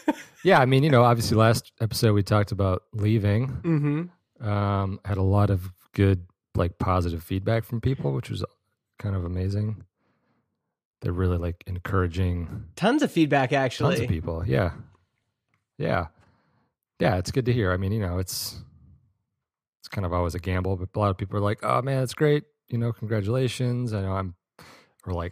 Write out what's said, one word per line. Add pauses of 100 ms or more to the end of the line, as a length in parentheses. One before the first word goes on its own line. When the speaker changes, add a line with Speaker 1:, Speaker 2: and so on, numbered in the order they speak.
(180)
Speaker 1:
<laughs>
Speaker 2:
yeah,
I
mean,
you
know,
obviously
last (100)
episode
we
talked
about (100)
leaving.
Speaker 1:
Mm-hmm.
Speaker 2:
Um,
had
a
lot
of (220)
good, (300)
like,
positive
feedback
from
people,
which
was (540)
kind
of
amazing. (1160)
They're
really,
like,
encouraging (120)
Speaker 1:
Tons
of
feedback,
actually.
Speaker 2:
Tons
of
people,
yeah. (1040)
Yeah. (920)
Yeah,
it's
good
to
hear.
I
mean,
you
know,
it's, (1200)
it's
kind
of
always
a
gamble,
but
a
lot
of
people
are
like,
"Oh,
man,
that's
great. (260)
You
know,
congratulations.
I
know
I'm," (720)
or,
like,